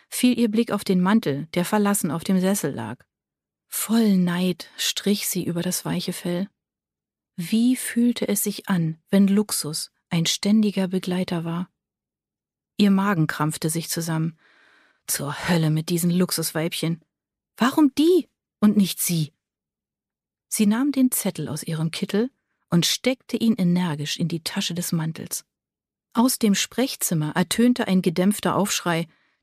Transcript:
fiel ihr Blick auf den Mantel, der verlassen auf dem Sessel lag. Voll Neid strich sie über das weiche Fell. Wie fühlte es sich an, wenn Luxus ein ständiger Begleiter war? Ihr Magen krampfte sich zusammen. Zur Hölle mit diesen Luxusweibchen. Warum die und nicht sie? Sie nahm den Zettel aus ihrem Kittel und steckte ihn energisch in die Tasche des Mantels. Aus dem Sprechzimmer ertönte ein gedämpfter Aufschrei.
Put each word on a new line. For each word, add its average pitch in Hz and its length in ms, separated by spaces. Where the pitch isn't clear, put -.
fiel 247 280
ihr 233 120
Blick 226 220
auf 202 120
den 185 160
Mantel, 180 540
der 175 100
verlassen 202 460
auf 160 140
dem 185 160
Sessel 185 320
lag. 117 300
Voll 220 480
Neid 180 600
strich - 520
sie 180 160
über 170 180
das - 220
weiche 175 280
Fell. 175 360
Wie 226 400
fühlte - 520
es 208 140
sich - 260
an, 165 300
wenn 196 180
Luxus 196 640
ein 165 180
ständiger 202 640
Begleiter 180 560
war? 170 260
Ihr 208 140
Magen 190 360
krampfte 156 440
sich 160 180
zusammen. 160 500
Zur - 420
Hölle 165 220
mit 156 200
diesen 170 200
Luxusweibchen. 165 920
Warum 277 380
die 330 340
und 208 160
nicht 190 240
sie? 160 320
Sie 214 180
nahm 247 260
den 262 180
Zettel - 380
aus 147 140
ihrem 160 280
Kittel 208 400
und 175 160
steckte - 500
ihn 220 180
energisch 175 600
in 170 120
die 160 140
Tasche - 320
des 175 180
Mantels. 160 520
Aus 247 240
dem 208 160
Sprechzimmer 165 800
ertönte 233 500
ein 185 140
gedämpfter 180 560
Aufschrei. 170 520